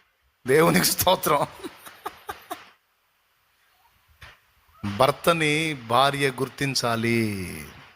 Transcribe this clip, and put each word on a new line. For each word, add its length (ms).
దేవునికి 380
స్తోత్రం. 600
భర్తని 760
భార్య 580
గుర్తించాలి, 1400